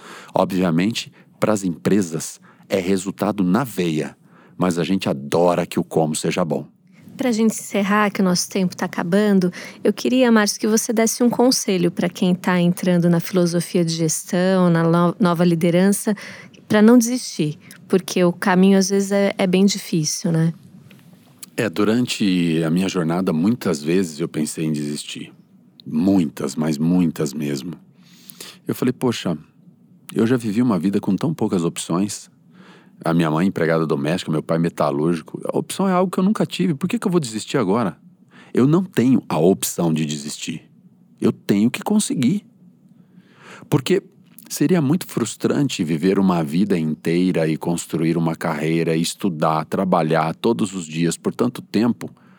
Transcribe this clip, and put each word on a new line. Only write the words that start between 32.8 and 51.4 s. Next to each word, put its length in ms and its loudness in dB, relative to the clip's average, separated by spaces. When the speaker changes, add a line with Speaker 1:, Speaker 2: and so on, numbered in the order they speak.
Speaker 1:
A 80 0
minha 160 2
mãe, 200 2
empregada 360 0
doméstica, 460 -2
meu 120 0
pai, 140 -2
metalúrgico. 840 -2
A 60 -2
opção 300 -2
é 40 2
algo 180 2
que 80 -4
eu 60 0
nunca 220 0
tive. 280 -2
Por 140 -4
que 80 -2
que 100 -6
eu 40 0
vou 100 2
desistir 380 -6
agora? 400 0
Eu 140 4
não 160 2
tenho 440 2
a 80 -4
opção 560 2
de 140 0
desistir. 560 -8
Eu 120 2
tenho 380 0
que 120 -8
conseguir. 640 0
Porque 320 0
seria 320 0
muito 280 0
frustrante 720 -2
viver 380 2
uma 240 2
vida 340 0
inteira 720 0
e 80 0
construir 600 -2
uma 200 0
carreira, 580 -2
estudar, 720 -2
trabalhar 720 0
todos 360 -2
os 140 -8
dias 300 -2
por 180 -6
tanto 260 -4